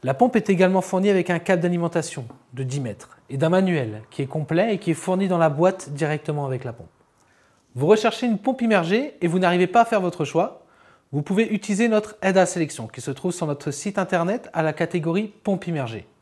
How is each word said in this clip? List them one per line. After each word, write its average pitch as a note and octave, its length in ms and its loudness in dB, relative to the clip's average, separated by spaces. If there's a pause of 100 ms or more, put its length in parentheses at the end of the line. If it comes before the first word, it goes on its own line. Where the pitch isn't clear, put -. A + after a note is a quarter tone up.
La C3 100 -2
pompe B3 240 4
est G3+ 140 2
également F#3 320 4
fournie F#3 260 0
avec F#3 220 2
un E3+ 80 2
câble E3+ 240 0
d'alimentation E3+ 640 -2 (260)
de C3 120 -6
dix C3 160 -4
mètres - 380 -10 (120)
et C#3 80 -6
d'un D#3+ 100 2
manuel D#3+ 640 2
qui - 100 -12
est C#3 60 -2
complet E3 480 0
et F#3 40 -4
qui - 120 -4
est D#3+ 40 2
fourni F#3+ 320 -2
dans F3+ 120 0
la E3 100 4
boîte F3 460 0
directement D3 500 -4
avec C3 200 -6
la A#2+ 100 -8
pompe. - 160 -20 (840)
Vous C3 120 -2
recherchez A3 400 4
une A3 120 0
pompe C4 220 -2
immergée A3 640 2
et F3 40 0
vous E3+ 120 2
n'arrivez F3+ 300 4
pas A#3 140 4
à - 40 8
faire G#3+ 160 0
votre E3+ 240 -2
choix, - 380 -2 (460)
vous C#3+ 120 -2
pouvez G3+ 220 2 (100)
utiliser G#3 340 0
notre G#3+ 320 0
aide F#3+ 160 2
à F#3 80 6
sélection D#3+ 420 -4
qui - 140 -14
se C#3+ 100 -8
trouve F3 220 -4
sur E3+ 140 -4
notre C#3+ 240 -4
site G3 260 -6
internet F#3+ 560 -2
à E3 100 -2
la D#3 120 0
catégorie E3+ 580 -2 (100)
pompe F#3+ 240 -2
immergée. B2 400 -6 (160)